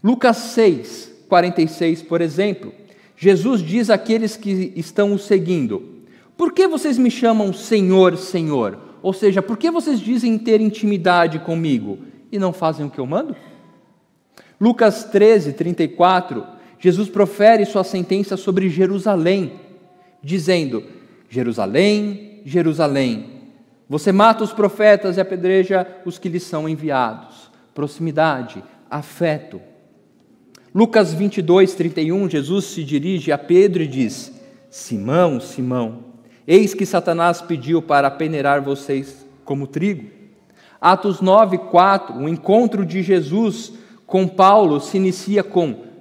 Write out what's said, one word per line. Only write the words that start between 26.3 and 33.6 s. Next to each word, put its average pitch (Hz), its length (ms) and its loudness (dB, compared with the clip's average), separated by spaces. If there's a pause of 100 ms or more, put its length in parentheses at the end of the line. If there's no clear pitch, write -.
são 156 240 -8
enviados." 139 840 -4 (240)
Proximidade, 143 920 -4 (260)
afeto. 147 720 -6 (1120)
Lucas 214 400 4
vinte 196 240 -2
e 196 40 -4
dois, 185 320 4
trinta 170 280 -4
e 156 100 -2
um, 190 180 -2
Jesus 165 360 -2
se - 180 -10
dirige 156 480 -2
a 143 60 0
Pedro 180 460 4